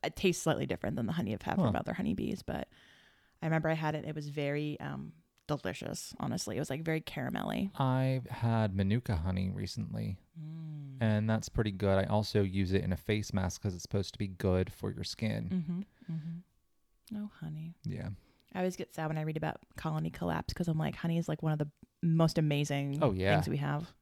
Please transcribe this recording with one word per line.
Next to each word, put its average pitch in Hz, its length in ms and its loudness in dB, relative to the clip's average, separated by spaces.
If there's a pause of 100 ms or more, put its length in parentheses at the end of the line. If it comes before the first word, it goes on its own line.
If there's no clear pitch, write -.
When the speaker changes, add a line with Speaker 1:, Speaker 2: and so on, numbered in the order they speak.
Speaker 1:
It 160 120 -4
tastes 180 260 2
slightly - 240 2
different - 300 -2
than - 100 -2
the - 80 -2
honey 170 180 -2
I've - 80 -4
had - 140 -2
from 147 180 4
Speaker 2:
Huh. - 80 2
Speaker 1:
other - 140 -4
honeybees, - 480 -2
but - 260 -6 (720)
I 165 60 -4
remember 160 240 2
I 160 40 2
had 156 200 -2
it. 151 100 -6
It 156 100 -6
was 147 140 -6
very, 147 520 -2
um, 139 340 -8 (340)
delicious. - 720 -4
Honestly, 117 360 -4
it 123 40 -2
was, - 100 -4
like, 151 140 -6
very 160 160 0
caramelly. 117 800 -4
Speaker 2:
I've 131 460 2
had 113 460 2
Manuka 101 440 2
honey 92 340 0
recently, 104 680 -4 (240)
Speaker 1:
Mm. 151 600 -10
Speaker 2:
and 107 280 4
that's 110 200 0
pretty 107 240 0
good. 95 260 4
I 95 60 4
also 104 400 2
use 95 280 2
it 95 120 4
in 92 80 2
a 85 40 2
face - 360 -2
mask 92 280 0
'cause 95 140 -2
it's 85 80 -10
supposed - 300 -2
to - 60 -18
be 101 100 -4
good 92 440 2
for - 200 -6
your - 100 -8
skin. 110 460 -4 (600)
Speaker 1:
Mm-hmm. 165 60 -4
Mm-hmm. - 1080 -12
Oh, 208 60 -10 (100)
honey. 160 420 -8
Speaker 2:
Yeah. - 280 -6 (440)
Speaker 1:
I 190 40 -4
always 185 180 0
get - 180 -8
sad 156 140 -4
when 156 100 -2
I 156 40 -2
read 156 140 -2
about 156 220 -2 (160)
colony 156 360 -2
collapse - 440 -2
'cause 175 140 -2
I'm 160 100 2
like, 156 160 0
honey 165 240 0
is, 165 100 0
like, 151 140 -2
one 156 100 2
of 151 60 0
the 147 100 0 (320)
most 165 380 6
amazing 143 640 2
Speaker 2:
Oh, 135 80 8
yeah. 95 240 6
Speaker 1:
things - 140 4
we - 80 0
have 147 460 -2